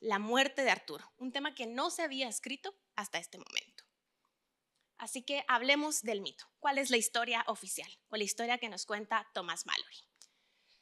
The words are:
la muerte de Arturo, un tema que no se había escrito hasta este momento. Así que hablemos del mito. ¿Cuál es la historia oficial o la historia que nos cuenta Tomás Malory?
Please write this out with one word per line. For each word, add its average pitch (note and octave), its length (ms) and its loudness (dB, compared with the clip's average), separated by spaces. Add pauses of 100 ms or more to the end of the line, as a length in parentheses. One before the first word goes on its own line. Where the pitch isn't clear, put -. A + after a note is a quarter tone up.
la G#3 180 2
muerte C4 440 4
de B3 80 6
Arturo, - 460 -2
un B3+ 160 -8
tema C#4 220 -2
que B3 120 -6
no B3+ 240 0
se E4+ 120 -4
había C4+ 260 -2
escrito C4+ 460 -8 (200)
hasta G3+ 240 -2
este - 200 -14
momento. - 460 -6 (1120)
Así A#3+ 260 -8
que C#4+ 260 -2
hablemos C#4+ 540 4
del G#3+ 180 -2
mito. D#3+ 240 -10 (160)
¿Cuál C#4 180 2
es C4+ 120 2
la B3 60 6
historia A#3 520 2
oficial G3 420 -6 (180)
o G#3+ 80 -6
la G#3+ 60 0
historia A#3 360 0
que A#3+ 100 -6
nos F#3 180 -8
cuenta G#3+ 480 -2
Tomás E3+ 320 -4
Malory? - 300 -2 (840)